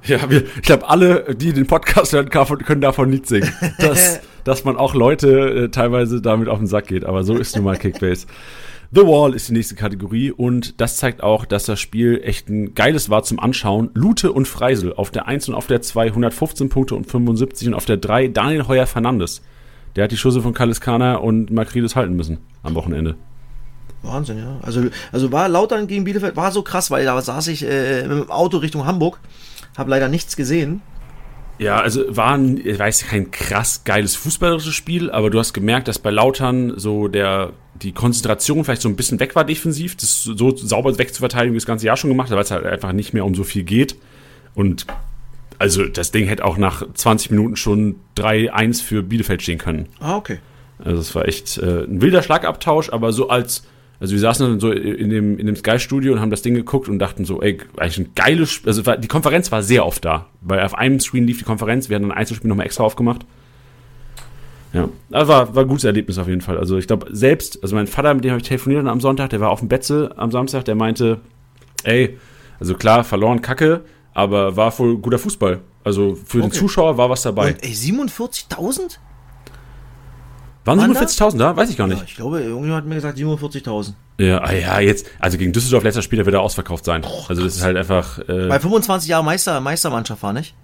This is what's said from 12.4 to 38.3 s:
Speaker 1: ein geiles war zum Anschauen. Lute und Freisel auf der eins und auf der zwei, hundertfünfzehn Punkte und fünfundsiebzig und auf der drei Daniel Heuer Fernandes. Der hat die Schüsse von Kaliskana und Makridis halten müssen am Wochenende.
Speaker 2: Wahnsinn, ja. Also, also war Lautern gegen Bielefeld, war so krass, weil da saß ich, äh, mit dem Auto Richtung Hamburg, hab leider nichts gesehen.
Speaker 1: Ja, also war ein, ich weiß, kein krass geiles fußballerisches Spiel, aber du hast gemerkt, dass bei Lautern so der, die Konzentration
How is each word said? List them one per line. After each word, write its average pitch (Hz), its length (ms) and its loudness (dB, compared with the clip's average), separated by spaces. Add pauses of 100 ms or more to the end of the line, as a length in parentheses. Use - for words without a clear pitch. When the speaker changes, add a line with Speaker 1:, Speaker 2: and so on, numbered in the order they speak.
Speaker 1:
ein 104 240 -4
geiles 131 340 2
war 107 140 4
zum - 180 -4
Anschauen. 113 540 0
Lute 180 380 2
und 135 140 2
Freisel 107 460 0
auf - 180 -4
der - 160 -6
eins 139 220 -4
und 120 60 -4
auf - 120 -6
der 120 140 2
zwei, 113 300 0
hundertfünfzehn 120 580 -2
Punkte 131 260 0
und - 140 -6
fünfundsiebzig 120 600 0
und 113 60 0
auf - 120 -4
der 107 100 2
drei 113 320 0
Daniel 123 400 0
Heuer 127 180 2
Fernandes. 117 540 -2 (560)
Der 101 80 2
hat 104 60 -2
die 110 80 -4
Schüsse 127 240 2
von 120 100 -2
Kaliskana 120 640 2
und 110 360 0
Makridis 113 460 -2
halten 90 200 0
müssen 80 220 -4 (240)
am 82 120 -4
Wochenende. 80 420 -2 (840)
Speaker 2:
Wahnsinn, 123 340 -6
ja. 123 240 -10
Also, 120 220 -2 (280)
also 127 220 0
war 175 160 2
Lautern 208 380 2
gegen 196 180 -2
Bielefeld, 196 320 -2
war 185 160 0
so 202 80 0
krass, - 300 -4
weil 135 160 2
da 127 160 0
saß 139 260 -4
ich, 147 160 -4
äh, 131 380 0
mit 143 220 -2
dem - 60 -12
Auto 170 280 0
Richtung 151 260 -4
Hamburg, 170 360 -2 (540)
hab 131 140 -6
leider 135 220 2
nichts - 260 -4
gesehen. 156 460 -2 (760)
Speaker 1:
Ja, 104 220 2
also 123 240 0 (100)
war 117 200 2
ein, 135 240 2
ich 98 200 -4
weiß, 104 280 0
kein 98 240 -2
krass - 540 -4
geiles 104 320 0
fußballerisches 160 580 -2
Spiel, 170 360 -4
aber 107 200 2
du 110 80 2
hast 113 160 -2
gemerkt, 113 340 0
dass 110 100 -4
bei 107 120 -2
Lautern 127 680 2
so 104 320 -2
der, 98 440 0 (220)
die 95 180 -8
Konzentration 120 720 0